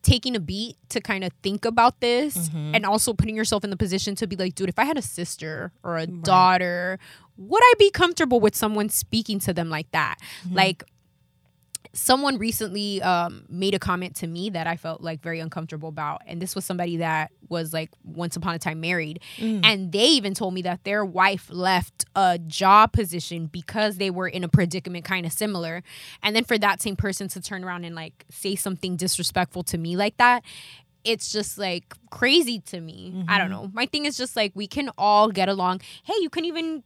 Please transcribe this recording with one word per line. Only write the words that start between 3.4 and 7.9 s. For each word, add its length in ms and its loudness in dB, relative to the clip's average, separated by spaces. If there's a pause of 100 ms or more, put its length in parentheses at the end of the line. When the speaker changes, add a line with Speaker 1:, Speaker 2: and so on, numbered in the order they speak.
Speaker 1:
in 60 -4
the 80 -4
position 380 -2
to 120 -4
be 80 -6
like, 180 -2
"Dude, 140 -2
if 100 -4
I 60 4
had 140 0
a 40 -4
sister 720 -8 (100)
or 160 -6
a 40 -2
Speaker 2:
Right. 220 -8
Speaker 1:
daughter, 760 4 (380)
would 260 4
I 160 12
be 100 10
comfortable 520 2